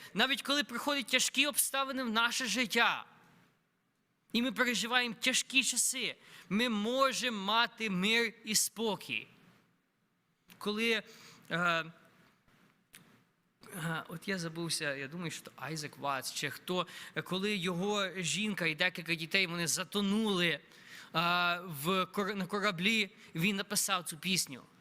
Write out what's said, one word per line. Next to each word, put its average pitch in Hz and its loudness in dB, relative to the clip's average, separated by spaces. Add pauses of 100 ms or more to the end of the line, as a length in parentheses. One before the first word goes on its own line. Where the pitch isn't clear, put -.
(140)
навіть 254 2
коли 285 0
приходять 262 -2
тяжкі 262 4
обставини 269 0
в 240 -2
наше 233 2
життя. 214 2 (1300)
І 226 2
ми 247 2
переживаємо 240 2
тяжкі 254 2
часи. 233 0 (340)
Ми 226 2
можемо 233 2
мати 220 0
мир 208 2 (120)
і 214 0
спокій. 196 -2 (1300)
Коли, 214 0
е, 214 0 (460)
е, 165 0 (2250)
от 170 -12
я 196 -2
забувся, 160 -4
я 139 -6
думаю, 165 -6
що - -12
Айзек 147 -8
Ватс, 135 -4
чи 147 -4
хто, 180 -4 (280)
е, 156 -4
коли 190 -2
його 190 0
жінка 180 0
і 156 0
декілька 170 0
дітей, 165 0
вони 170 -2
затонули, 196 2
е, 147 0 (1040)
в 180 0
кор-, 202 -2
на 190 -2
кораблі, 196 0 (260)
він 190 2
написав 196 0
цю 165 -10
пісню. 151 -2 (180)